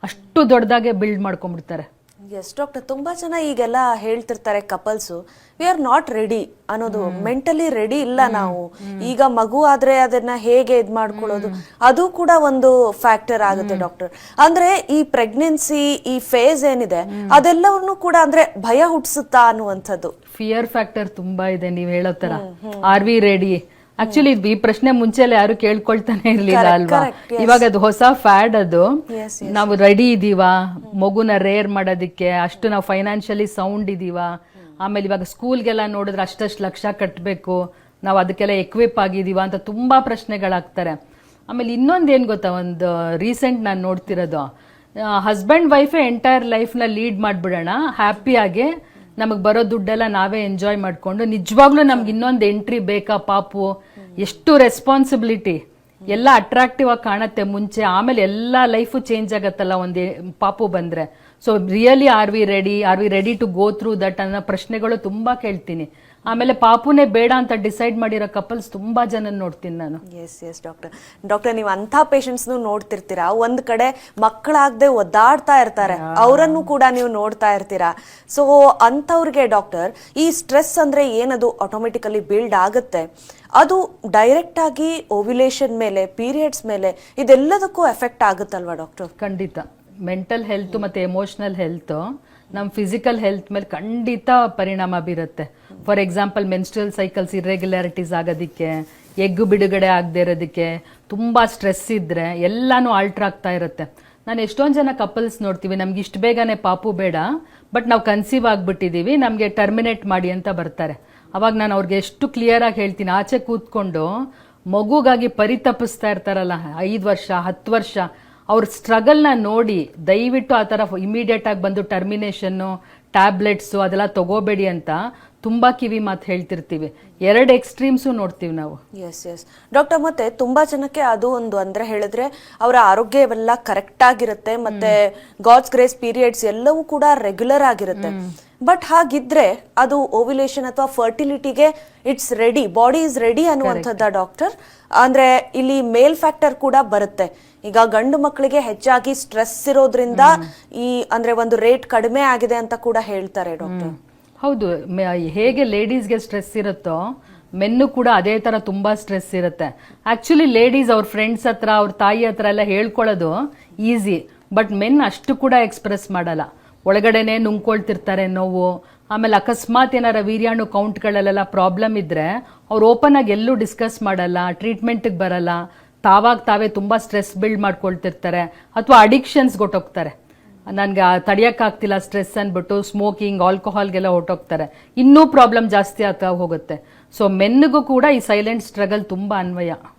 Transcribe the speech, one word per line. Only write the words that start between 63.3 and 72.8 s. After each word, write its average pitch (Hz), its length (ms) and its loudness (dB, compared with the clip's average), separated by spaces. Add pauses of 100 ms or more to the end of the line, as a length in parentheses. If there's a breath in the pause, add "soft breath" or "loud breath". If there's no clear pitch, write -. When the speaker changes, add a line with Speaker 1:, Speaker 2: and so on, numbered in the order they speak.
Speaker 1:
to 226 160 -2
go 208 200 2
through 214 200 -4
that 190 280 -4
ಅನ್ನೋ 196 180 -6
ಪ್ರಶ್ನೆಗಳು 220 560 -6
ತುಂಬಾ 220 380 -4
ಕೇಳ್ತೀನಿ. 185 560 -8 (360 soft breath)
ಆಮೇಲೆ 233 260 0
ಪಾಪುನೇ 247 520 4
ಬೇಡ 233 320 2
ಅಂತ 254 180 -2
ಡಿಸೈಡ್ 220 440 -4
ಮಾಡಿರೋ 214 340 -4
ಕಪಲ್ಸ್ 208 380 -8
ತುಂಬಾ 226 340 -4
ಜನ 220 260 -6
ನೋಡ್ತೀನಿ 180 460 -10
ನಾನು. 165 480 -12
Speaker 2:
ಎಸ್, 165 200 -20
ಎಸ್ 165 180 -18
ಡಾಕ್ಟರ್. 165 300 -18 (360 loud breath)
ಡಾಕ್ಟರ್, 208 260 0
ನೀವು 214 140 -4
ಅಂಥ 196 340 -4
ಪೇಷಂಟ್ಸ್‌ನು 254 560 -2
ನೋಡ್ತಿರ್ತೀರಾ. 208 760 -4